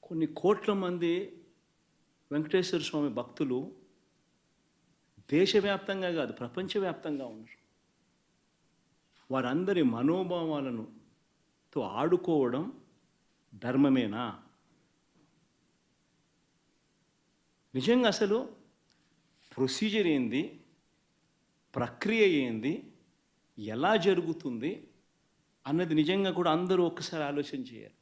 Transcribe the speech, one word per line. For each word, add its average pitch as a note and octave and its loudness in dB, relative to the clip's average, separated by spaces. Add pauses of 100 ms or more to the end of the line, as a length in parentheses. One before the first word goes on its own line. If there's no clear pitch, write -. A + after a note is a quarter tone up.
కొన్ని D#3+ -2
కోట్ల G3+ 0
మంది F3+ 0 (1000)
వెంకటేశ్వర D#3+ 0
స్వామి D3 -2
భక్తులు B2 -4 (1600)
దేశవ్యాప్తంగా F#3+ 2
కాదు, C#3 -2
ప్రపంచవ్యాప్తంగా D#3+ -6
ఉన్నారు. A2+ -18 (1700)
వారందరి D#3 0
మనోభావాలను C#3+ 0 (840)
తో C#3+ -2
ఆడుకోవడం C#3+ 0 (760)
ధర్మమేనా? A#2+ 0 (3250)
నిజంగా A3+ 4
అసలు G#3 2 (1080)
ప్రొసీజర్ G3 0
ఏంది, C3+ 0 (1120)
ప్రక్రియ G#3 0
ఏంది, C3 0 (680)
ఎలా A#2+ 0
జరుగుతుంది E3 -2 (800)
అన్నది D#3+ 0
నిజంగా F#3 2
కూడా F3 0
అందరూ F3+ 4
ఒక్కసారి E3 -4
ఆలోచన C#3+ -4
చేయాలి. A2 -14